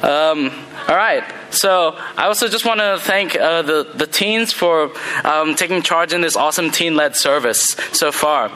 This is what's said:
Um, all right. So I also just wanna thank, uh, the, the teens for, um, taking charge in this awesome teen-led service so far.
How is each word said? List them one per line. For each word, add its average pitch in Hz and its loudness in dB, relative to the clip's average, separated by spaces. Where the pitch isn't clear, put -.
Um, 147 2
all 156 4
right. 180 2
So 180 2
I - 2
also 214 0
just 220 -2
wanna 208 0
thank, 196 0
uh, 165 2
the, 151 0
the 151 0
teens 220 0
for, 160 2
um, 156 2
taking 175 0
charge 170 0
in 175 0
this 160 0
awesome 151 0
teen-led 151 0
service 135 2
so 151 2
far. 139 0